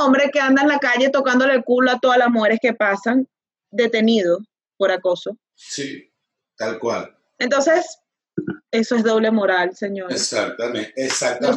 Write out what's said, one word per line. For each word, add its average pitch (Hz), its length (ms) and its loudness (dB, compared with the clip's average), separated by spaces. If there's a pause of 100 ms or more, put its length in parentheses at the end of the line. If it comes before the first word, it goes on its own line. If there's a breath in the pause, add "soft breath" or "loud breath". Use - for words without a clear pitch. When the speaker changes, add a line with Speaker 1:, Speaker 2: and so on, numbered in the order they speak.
Speaker 1:
hombre 269 320 2
que 294 80 0
anda 269 220 2
en 294 60 4
la 285 100 2
calle 254 320 0
tocándole 262 440 2
el 240 100 0
culo 247 260 2
a 247 80 0
todas 247 200 4
las 240 120 4
mujeres 220 320 2
que 233 120 0
pasan, 226 540 -2 (420)
detenido 220 680 2 (380)
por 190 160 0
acoso. 180 440 -4 (180)
Speaker 2:
Sí, - 560 -12 (460)
tal 113 220 -6
cual. 110 380 -6 (220)
Speaker 1:
Entonces, 277 600 0 (720)
eso 233 260 0
es 220 80 2
doble 220 260 2
moral, 185 460 0
señores. 190 400 -8
Speaker 2:
Exactamente, 107 800 -4
Speaker 1:
Si 131 60 -6
Speaker 2:
exactamente. 131 540 -2